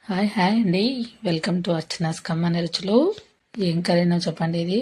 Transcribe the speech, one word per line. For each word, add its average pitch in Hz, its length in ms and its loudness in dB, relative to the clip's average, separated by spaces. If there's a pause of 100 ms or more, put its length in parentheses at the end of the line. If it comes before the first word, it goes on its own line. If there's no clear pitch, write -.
హాయ్, 202 240 -2
హాయ్ 202 280 2
అండి. 190 260 2 (380)
Welcome 175 400 -2
to 180 120 -2
అర్చనాస్ 160 480 -4
కమ్మని 170 400 -2
రుచులు. 180 360 0 (560)
ఏం 175 280 0
కర్రీనో 175 380 2
చెప్పండి 170 420 -2
ఇది? 180 200 0